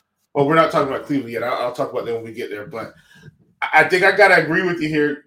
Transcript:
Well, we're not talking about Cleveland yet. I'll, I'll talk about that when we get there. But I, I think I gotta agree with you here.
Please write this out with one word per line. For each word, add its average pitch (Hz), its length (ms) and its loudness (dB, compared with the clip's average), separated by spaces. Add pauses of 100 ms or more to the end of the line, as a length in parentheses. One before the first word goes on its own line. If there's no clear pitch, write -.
(340)
Well, 143 120 4
we're 151 80 2
not 160 180 4
talking 143 160 0
about 123 180 -6
Cleveland 120 260 -4
yet. 113 100 -4
I'll, 120 240 -2
I'll 123 80 -4
talk 131 180 -6
about 117 140 -6
that 117 80 -4
when 113 100 -8
we 113 80 -14
get 113 180 -10
there. 104 160 -10
But 110 280 -12 (640)
I, - 140 -6
I 156 140 6
think 175 140 2
I 190 140 4
gotta 190 260 6
agree 170 200 -2
with 170 180 -2
you 151 80 -4
here. 147 380 -2